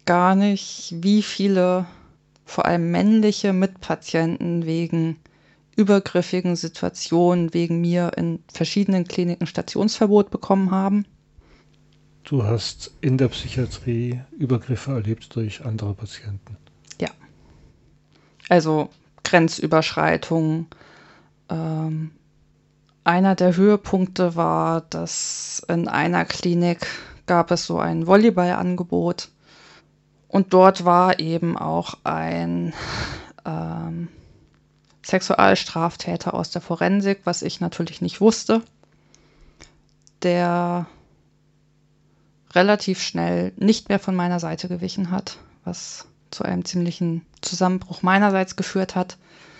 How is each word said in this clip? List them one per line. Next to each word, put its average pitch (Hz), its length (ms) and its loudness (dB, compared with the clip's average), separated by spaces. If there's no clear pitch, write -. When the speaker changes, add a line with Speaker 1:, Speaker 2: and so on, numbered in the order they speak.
Speaker 1:
gar 180 300 4
nicht, 196 640 -2
wie 202 240 4
viele, 185 640 0
vor - 220 -2
allem 170 240 0
männliche 202 640 2
Mitpatienten 170 1120 -2
wegen 165 500 -2
übergriffigen 185 800 2
Situationen 175 1000 0
wegen 170 260 0
mir 170 360 0
in 165 260 -4
verschiedenen 185 540 0
Kliniken 175 400 -2
Stationsverbot 202 840 2
bekommen 190 400 0
haben. 196 360 0
Speaker 2:
Du 131 200 0
hast - 560 -4
in 127 180 2
der 131 100 4
Psychiatrie 123 920 -4
Übergriffe 127 540 -2
erlebt 110 420 -6
durch 110 300 -6
andere 107 300 -6
Patienten? 101 600 -14
Speaker 1:
Ja. - 80 -4
Also 156 420 4
Grenzüberschreitungen. 160 1400 0
Ähm, 160 640 -4
einer 185 300 4
der 180 220 4
Höhepunkte 185 800 2
war, 165 460 0
dass - 840 -8
in 170 200 0
einer 170 360 0
Klinik 175 640 0
gab 170 240 2
es 175 160 -2
so 170 120 -2
ein 165 280 -2
Volleyballangebot. 180 1200 2
Und 190 260 0
dort 185 300 8
war 180 340 4
eben 165 400 -2
auch 160 360 -4
ein, - 680 -4
ähm, 165 640 -8
Sexualstraftäter - 1300 0
aus 165 160 -4
der 170 120 -8
Forensik, 196 600 0
was 175 180 -4
ich - 180 -6
natürlich 170 400 -6
nicht 170 200 -6
wusste, 226 420 4
der 175 640 0
relativ 190 500 2
schnell 175 540 -2
nicht 214 320 2
mehr 202 100 2
von 190 160 -4
meiner 180 240 0
Seite 165 300 -8
gewichen 180 420 -6
hat, - 280 -6
was - 420 -12
zu - 140 -8
einem 180 200 -4
ziemlichen 170 640 -4
Zusammenbruch 185 640 -4
meinerseits 190 540 2
geführt 190 380 -4
hat 180 240 -4